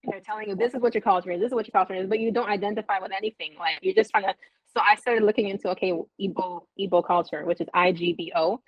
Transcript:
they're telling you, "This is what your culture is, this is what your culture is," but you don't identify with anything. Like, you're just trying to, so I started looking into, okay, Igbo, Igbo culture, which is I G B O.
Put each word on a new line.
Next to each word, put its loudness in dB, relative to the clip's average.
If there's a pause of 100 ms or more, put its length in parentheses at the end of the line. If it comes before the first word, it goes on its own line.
they're -6
telling -8
you, -6
"This -2
is -6
what 2
your 0
culture 2
is, -4
this 0
is -4
what -2
your -16
culture 2
is," -4
but 0
you 0
don't -2
identify -2
with -10
anything. -8
Like, -2
you're 0
just 4
trying 2
to, -2 (300)
so -2
I 6
started 2
looking 2
into, -6
okay, 0 (280)
Igbo, -4 (120)
Igbo 2
culture, 0
which -2
is -4
I 6
G -2
B -8
O. 2